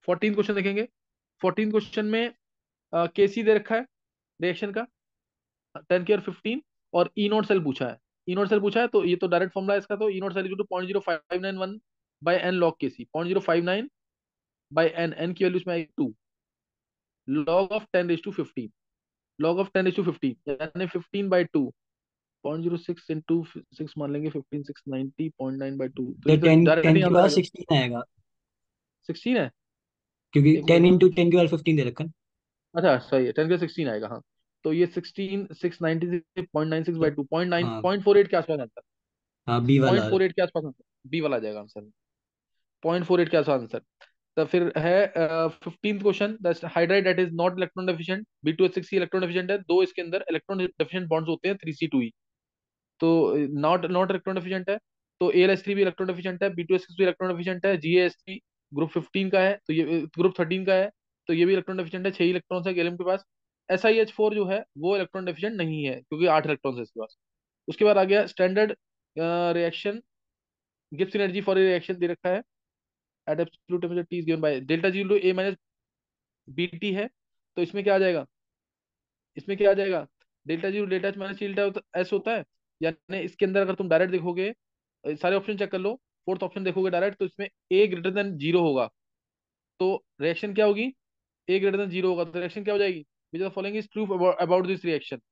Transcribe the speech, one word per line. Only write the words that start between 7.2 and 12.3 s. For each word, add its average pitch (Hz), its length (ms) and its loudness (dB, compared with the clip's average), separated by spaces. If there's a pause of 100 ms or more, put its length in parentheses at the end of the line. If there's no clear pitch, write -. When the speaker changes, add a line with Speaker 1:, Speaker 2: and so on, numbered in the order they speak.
Speaker 1:
inode 214 160 2
cell 196 180 2
पूछा 131 240 -4
है, 117 100 -10 (320)
ई 180 60 -4
inode 196 140 0
cell 208 100 4
पूछा 208 220 0
है, 240 60 0
तो 208 180 2
ये 175 100 2
तो 180 120 -4
direct 175 260 0
formula 196 200 -2
है 202 60 2
इसका, 202 160 -6
तो 214 160 -2
E 190 40 -6
naught 185 180 -6
cell 190 120 -4
equal 190 160 -6
to - 120 -4
point 180 160 -4
zero 190 140 -4
five 175 380 -4
nine 190 180 -6
one 190 160 -6 (460)
by 170 220 2